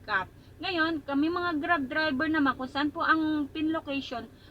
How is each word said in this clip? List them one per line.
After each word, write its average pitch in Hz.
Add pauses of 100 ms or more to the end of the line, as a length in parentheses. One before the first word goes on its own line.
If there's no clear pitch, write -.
(120)
up. 190 (320)
Ngayon, 330
kami 285
mga 349 (140)
Grab 339
driver 311
naman, 294
kung 254
saan 285
po 330
ang 311
pin 311
location, 269 (220)